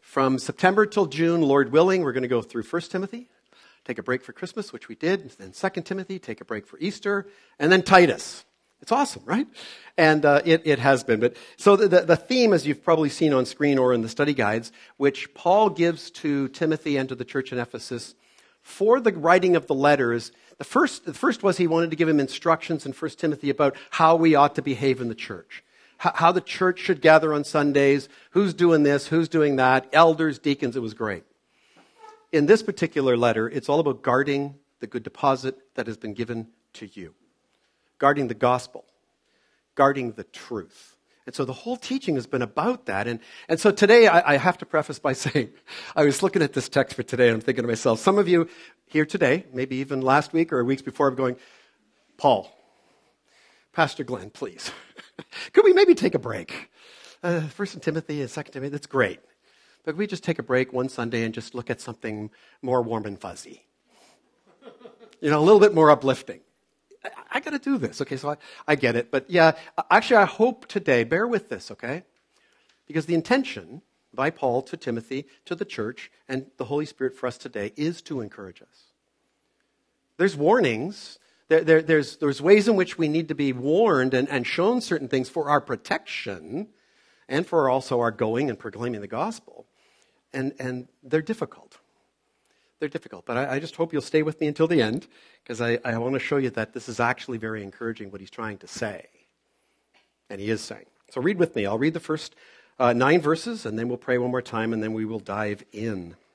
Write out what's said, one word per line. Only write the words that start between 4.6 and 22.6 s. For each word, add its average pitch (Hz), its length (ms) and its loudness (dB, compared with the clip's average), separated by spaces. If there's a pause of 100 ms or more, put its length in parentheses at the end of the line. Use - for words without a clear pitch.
which - 160 -18
we 113 60 -16
did, 190 280 -4
and 127 100 -20
then 95 220 -20
Second 190 280 -6
Timothy, 190 380 -10
take - 220 -14
a - 40 -18
break 107 220 -10
for - 100 -20
Easter, 202 480 -6 (320)
and 156 140 2
then 185 100 6
Titus. - 640 4 (360)
It's - 100 -6
awesome, 269 340 -2
right? 208 220 -2 (500)
And, 156 280 4
uh, 143 200 6
it, 165 200 4
it 147 120 2
has 131 260 2
been. 110 160 0
But 120 180 0 (200)
so 202 180 6
the, 202 120 2
the, 175 140 6
the 165 140 4
theme, 240 380 2
as 160 140 0
you've 143 160 -4
probably 160 260 2
seen 151 240 0
on 131 120 2
screen 143 340 0
or 127 140 4
in 117 80 0
the 113 80 -6
study 147 240 -2
guides, 117 380 -2 (260)
which 139 360 -2
Paul 202 380 2
gives 165 400 -2
to 139 380 -4
Timothy 156 480 -4
and 131 120 -4
to 127 60 -8
the 120 100 -10
church 131 260 -6
in 127 60 -6
Ephesus 120 560 -10 (480)
for 226 380 2
the 226 140 2
writing 175 420 4
of 160 100 0
the 151 80 -2
letters, 135 580 2 (280)
the 143 60 -12
first, - 400 -2
the 156 80 -10
first 247 280 -2
was 196 160 2
he 180 80 2
wanted 165 260 0
to 165 40 -6
give 160 140 2
him 151 100 4
instructions 156 680 -2